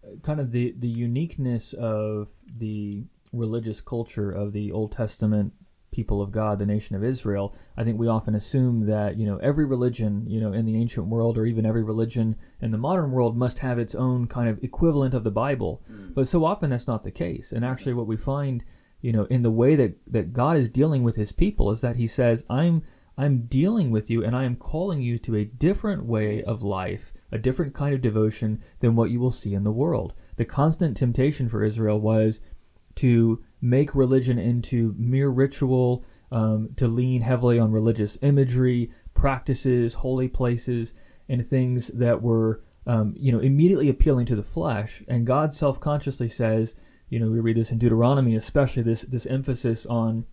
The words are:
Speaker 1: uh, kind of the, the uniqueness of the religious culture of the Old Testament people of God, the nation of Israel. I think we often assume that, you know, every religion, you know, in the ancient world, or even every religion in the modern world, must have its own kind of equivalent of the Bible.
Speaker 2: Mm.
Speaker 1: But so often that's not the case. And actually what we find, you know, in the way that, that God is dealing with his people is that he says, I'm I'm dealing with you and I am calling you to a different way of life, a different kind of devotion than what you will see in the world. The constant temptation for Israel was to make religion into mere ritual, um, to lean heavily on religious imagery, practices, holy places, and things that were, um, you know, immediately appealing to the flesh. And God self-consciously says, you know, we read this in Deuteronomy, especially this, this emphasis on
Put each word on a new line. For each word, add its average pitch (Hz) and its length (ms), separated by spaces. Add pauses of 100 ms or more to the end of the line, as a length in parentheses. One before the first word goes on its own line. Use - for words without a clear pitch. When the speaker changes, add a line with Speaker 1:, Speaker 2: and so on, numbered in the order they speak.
Speaker 1:
uh, - 200
kind 151 160
of 131 120
the, 120 260
the 120 100
uniqueness 120 840
of 107 560 (280)
the 104 460 (280)
religious 113 480
culture 113 520
of 101 220
the 104 180
Old 107 200
Testament 107 640 (380)
people 107 300
of 101 100
God, 107 280
the 104 60
nation 104 300
of 98 100
Israel. 101 500 (220)
I 113 80
think 113 120
we 117 120
often 110 260
assume 120 520
that, 104 300
you 110 80
know, 101 120
every 147 260
religion, 120 640
you 113 140
know, 107 100
in 113 140
the 110 100
ancient 117 320
world, 113 300
or 110 80
even 113 200
every 110 180
religion 113 520 (240)
in 110 120
the 107 60
modern 147 340
world, 117 260
must 123 220
have 123 200
its 113 160
own 123 320
kind 120 220
of 107 120
equivalent 143 520
of 117 100
the 113 80
Bible. 113 580
Speaker 2:
Mm. - 240
Speaker 1:
But 135 140
so 165 160
often 165 280
that's 120 160
not 113 180
the 95 60
case. - 420
And 113 100
actually 131 300
what 117 140
we 110 100
find, 135 480 (340)
you 120 140
know, 107 120
in 127 160
the 113 100
way 123 240
that, 127 200 (100)
that 113 280
God 139 240
is 127 100
dealing 131 360
with 117 120
his 104 160
people 175 400
is 113 80
that 120 160
he 120 120
says, 117 420
I'm 160 340 (340)
I'm 131 300
dealing 165 440
with 107 180
you 113 140
and 113 120
I 131 80
am 120 120
calling 160 460
you 120 180
to 113 160
a 104 100
different 113 600
way 110 380
of 107 200
life, 95 500 (180)
a - 60
different 127 360
kind 143 220
of 131 60
devotion 110 600 (180)
than 117 160
what 113 140
you 120 100
will 127 120
see 104 220
in 98 100
the 104 80
world. 127 420 (220)
The 117 100
constant 156 520
temptation 131 500
for 107 160
Israel 107 360
was 110 420 (540)
to 117 460 (200)
make 127 340
religion 127 420
into 117 600
mere 131 320
ritual, 127 760 (280)
um, 110 440
to 127 120
lean 123 340
heavily 120 360
on 113 140
religious 110 500
imagery, 127 720 (220)
practices, 123 840
holy 131 320
places, 120 640 (360)
and 123 160
things 127 420
that 117 340
were, 113 400 (240)
um, 110 320
you 135 140
know, 117 80
immediately 147 500
appealing 131 360
to 117 100
the 104 80
flesh. 110 640
And 117 180
God 143 280
self-consciously 143 760
says, 110 460 (340)
you 113 100
know, 113 100
we 113 100
read 113 180
this 113 140
in 113 60
Deuteronomy, 120 580
especially 127 480
this, 113 200
this 127 220
emphasis 131 600
on 113 480